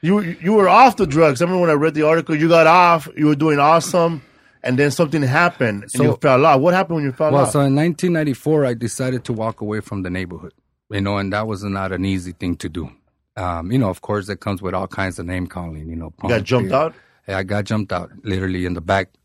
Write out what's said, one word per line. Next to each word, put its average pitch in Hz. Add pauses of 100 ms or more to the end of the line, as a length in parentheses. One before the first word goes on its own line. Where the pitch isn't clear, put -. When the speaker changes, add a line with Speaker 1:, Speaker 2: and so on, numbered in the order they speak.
Speaker 1:
you, 190
you 175
were 196
off 233
the 185
drugs. 143
I 170
remember 180
when 170
I 151
read 147
the 156
article, 160
you 156
got 165
off, 170
you 151
were 151
doing 147
awesome, 165 (420)
and 127
then 143
something 151
happened, 131
and -
Speaker 2:
So 147
Speaker 1:
you 147
fell 135
off. 139
What 175
happened 170
when 151
you 135
fell 151
Speaker 2:
well, 139
Speaker 1:
off? -
Speaker 2:
so 143
in 139
nineteen 170
ninety-four, 151
I 123
decided 123
to 127
walk 110
away 104
from 101
the 90
neighborhood, 90 (380)
you 104
know, 101
and 98
that 107
was 101
not 98
an 92
easy 92
thing 87
to -
do. 80 (460)
Um, 90
you 127
know, 113
of 92
course, 104
it 101
comes 95
with 92
all 92
kinds 95
of 85
name 90
calling, 80
you 82
know. 82 (120)
Speaker 1:
You -
got 120
Speaker 2:
punk, 101
Speaker 1:
jumped 113
Speaker 2:
yeah. 131
Speaker 1:
out? 156 (340)
Speaker 2:
Yeah, 95
I 95
got 101
jumped 107
out, 87 (140)
literally 95
in 90
the 85
back 95 (140)